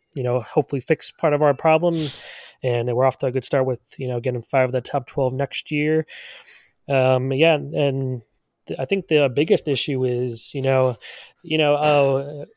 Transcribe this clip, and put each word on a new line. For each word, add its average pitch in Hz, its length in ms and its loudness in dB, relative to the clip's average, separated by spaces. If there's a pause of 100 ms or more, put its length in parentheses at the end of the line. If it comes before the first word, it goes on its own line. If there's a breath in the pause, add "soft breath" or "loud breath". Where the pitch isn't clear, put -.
(160)
you 135 80 -6
know, 123 160 0
hopefully 135 400 -2
fix - 320 -2
part 147 220 0
of 143 80 0
our 143 120 4
problem. 160 540 0 (520 loud breath)
And 120 320 -2
we're 123 120 2
off 131 140 0
to - 80 -2
a 131 40 0
good 127 140 -4
start 131 220 0
with, 131 140 -4 (180)
you 131 100 -6
know, 123 100 -4
getting 123 240 -4
five 131 220 0
of 123 80 -2
the 127 80 0
top 127 260 -6
twelve 127 260 -2
next - 380 -6
year. 151 360 0 (800 loud breath)
Um, 131 440 2
yeah, 156 220 4
and 139 680 -2 (440)
th-, - 140 -8
I 139 40 -4
think 196 220 -2
the 147 260 4
biggest 160 360 2
issue 135 360 -2
is, 123 500 -4
you 135 80 -6
know, 131 340 2 (480 loud breath)
you 156 120 -2
know, 147 240 4
oh, 143 360 4
uh, 143 280 -8 (120)